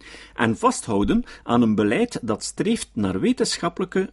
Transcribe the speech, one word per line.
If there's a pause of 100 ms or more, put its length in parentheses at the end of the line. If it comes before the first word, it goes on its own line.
(340)
En
vasthouden (180)
aan
een
beleid
dat
streeft
naar
wetenschappelijke